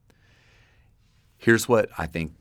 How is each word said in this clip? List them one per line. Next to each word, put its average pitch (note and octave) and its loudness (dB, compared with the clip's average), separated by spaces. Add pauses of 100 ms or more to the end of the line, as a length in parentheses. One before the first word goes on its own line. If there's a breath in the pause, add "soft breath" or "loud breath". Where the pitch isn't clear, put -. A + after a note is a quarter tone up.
(1400 soft breath)
Here's A2+ 0
what A2+ 2
I E2 -6
think E2 -8